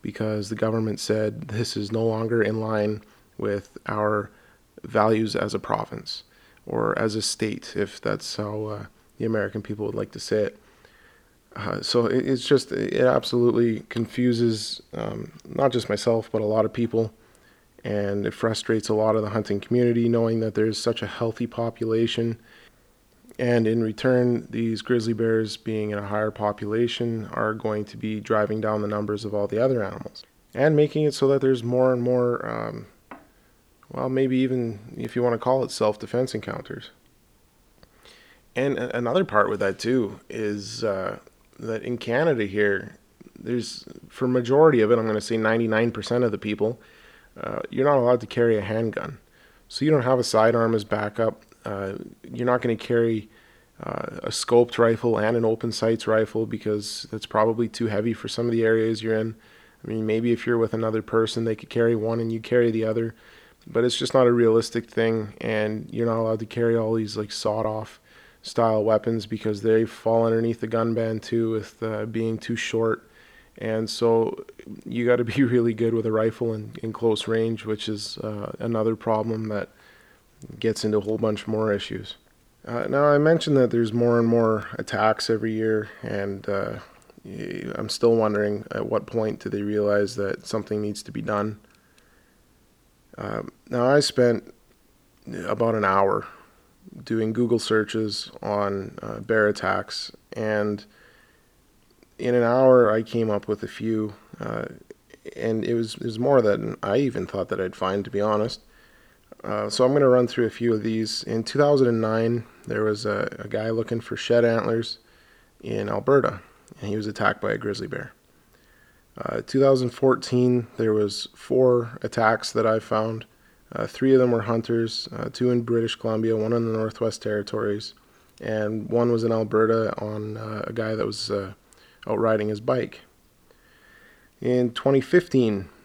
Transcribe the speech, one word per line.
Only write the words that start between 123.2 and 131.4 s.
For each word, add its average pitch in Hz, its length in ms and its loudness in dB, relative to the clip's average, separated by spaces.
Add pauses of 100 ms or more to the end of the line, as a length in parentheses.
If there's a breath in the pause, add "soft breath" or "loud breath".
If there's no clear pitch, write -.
Uh, 110 140 -4
three 135 280 2
of 131 60 8
them 123 120 4
were 113 120 2
hunters, 117 680 -2
uh, 113 200 -8
two 123 200 0
in 120 100 2
British 117 340 0
Columbia, 113 400 0
one 110 180 0
in 117 120 0
the 110 120 -2
Northwest 110 440 -4
Territories, 104 720 -4 (480 soft breath)
and 110 480 -4
one 120 220 2
was 113 120 2
in 117 80 0
Alberta 110 720 2
on, 107 360 -8
uh, 107 280 -8
a - 80 -8
guy 110 220 -2
that 110 100 0
was, 104 240 -6
uh, 101 240 -4 (540 soft breath)